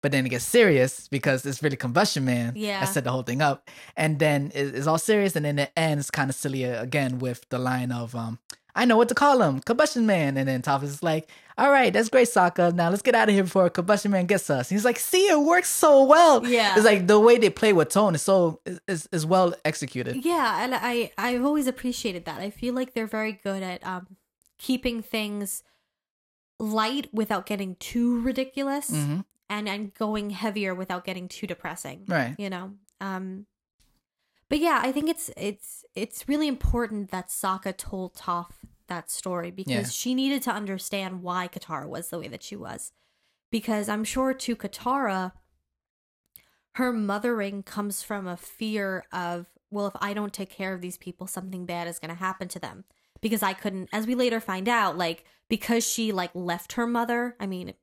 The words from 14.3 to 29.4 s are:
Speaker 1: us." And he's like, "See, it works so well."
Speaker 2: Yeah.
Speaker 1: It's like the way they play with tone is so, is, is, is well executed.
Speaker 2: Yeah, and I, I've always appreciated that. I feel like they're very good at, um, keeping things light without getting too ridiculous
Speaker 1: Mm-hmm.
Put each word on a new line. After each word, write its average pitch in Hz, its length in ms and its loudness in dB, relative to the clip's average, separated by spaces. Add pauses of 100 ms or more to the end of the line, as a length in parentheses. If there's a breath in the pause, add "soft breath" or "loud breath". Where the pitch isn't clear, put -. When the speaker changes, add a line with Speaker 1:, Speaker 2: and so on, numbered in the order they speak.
Speaker 1:
us." 131 200 0
And 190 80 0
he's 208 80 0
like, 240 140 2
"See, 370 300 4
it 311 100 6
works 339 300 4
so 285 340 8
well." 285 420 8
Speaker 2:
Yeah. 226 300 2
Speaker 1:
It's 214 100 8
like 202 220 6
the 208 140 10
way 240 160 10
they 220 120 6
play 214 240 2
with 156 160 6
tone 196 260 4
is 143 60 -2
so, 175 440 4
is, 180 220 -10
is, 170 260 -6
is 156 120 0
well 180 280 4 (120)
executed. 151 600 -4
Speaker 2:
Yeah, 262 380 0
and 254 120 -2
I, 240 420 -2
I've 247 280 -2
always 294 220 2
appreciated 240 580 -6
that. 156 160 -10
I 202 80 -6
feel 240 260 -6
like 254 180 -4
they're 220 140 -4
very 214 240 -4
good 196 320 -8
at, 180 240 -10
um, 185 300 -12 (420)
keeping 247 420 -4
things 208 640 -6 (960)
light 220 540 -2
without 214 320 -2
getting 196 300 -6
too 240 460 -2
ridiculous 262 680 -4
Speaker 1:
Mm-hmm. 147 300 -2 (300)